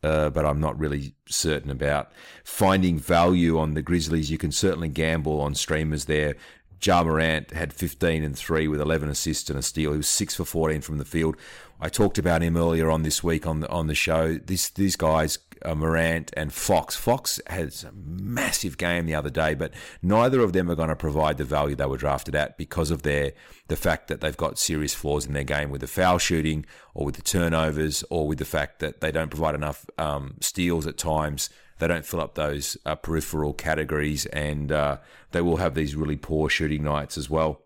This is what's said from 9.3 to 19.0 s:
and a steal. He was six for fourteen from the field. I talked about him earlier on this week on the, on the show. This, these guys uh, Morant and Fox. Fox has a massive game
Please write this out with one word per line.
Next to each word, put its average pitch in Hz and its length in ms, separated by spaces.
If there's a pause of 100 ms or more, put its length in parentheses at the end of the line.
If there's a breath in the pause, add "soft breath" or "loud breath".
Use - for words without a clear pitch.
and 69 80
a 65 40
steal. 78 280
He 76 60
was 73 120
six - 280
for 87 80
fourteen 78 360
from 76 180
the 71 60
field. 80 320 (440 loud breath)
I 80 80
talked 104 300
about 85 240
him 85 140
earlier 82 340
on 80 120
this 78 200
week 82 240
on 78 140
the, 73 80
on 80 200
the 76 60
show. 80 440
This, - 300
these 98 280
guys 78 420 (260)
uh, 80 100
Morant 82 640
and 76 160
Fox. - 440
Fox - 520
has 85 360
a - 80
massive 95 840
game 87 280